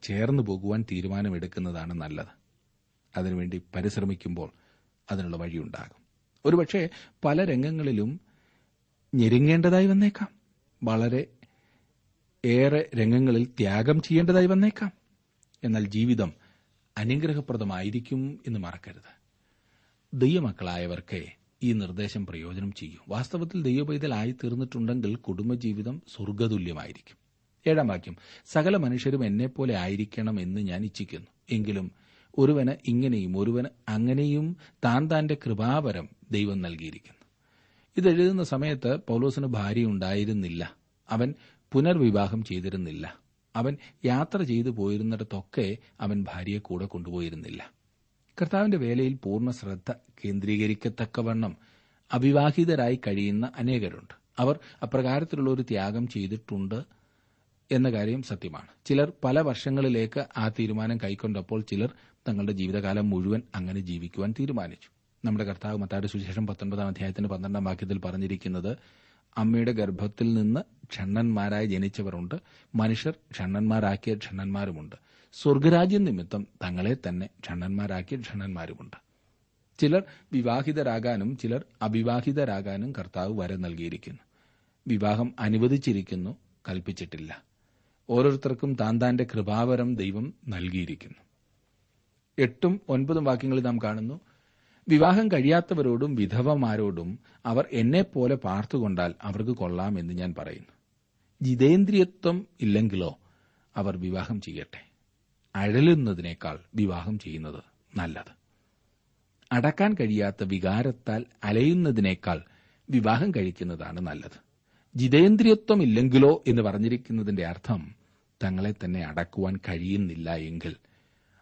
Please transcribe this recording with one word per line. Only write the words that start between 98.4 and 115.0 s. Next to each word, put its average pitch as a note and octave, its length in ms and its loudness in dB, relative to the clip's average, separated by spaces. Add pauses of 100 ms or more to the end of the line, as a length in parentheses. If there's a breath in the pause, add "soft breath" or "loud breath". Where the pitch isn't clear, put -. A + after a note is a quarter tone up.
അവർക്ക് G#2 280 -4
കൊള്ളാമെന്ന് F2+ 640 -4
ഞാൻ F2+ 240 -4
പറയുന്നു. D#2+ 340 -14 (680)
ജിതേന്ദ്രിയത്വം F3+ 1040 4 (140)
ഇല്ലെങ്കിലോ G2+ 580 0 (580)
അവർ G2 200 -2
വിവാഹം F#2 440 -4
ചെയ്യട്ടെ. - 500 -14 (640)
അഴലുന്നതിനേക്കാൾ G#2 1000 2 (160)
വിവാഹം G2+ 440 -2
ചെയ്യുന്നത് D#2 440 -12 (340)
നല്ലത്." E2 360 -8 (1200)
അടക്കാൻ D3+ 420 2
കഴിയാത്ത G#2+ 500 0
വികാരത്താൽ G#2+ 800 -2 (200)
അലയുന്നതിനേക്കാൾ A2 960 2 (480 soft breath)
വിവാഹം B2 400 4
കഴിക്കുന്നതാണ് F2 720 -4
നല്ലത്. D2+ 400 -10 (560)
"ജിതേന്ദ്രിയത്വം G#3 840 8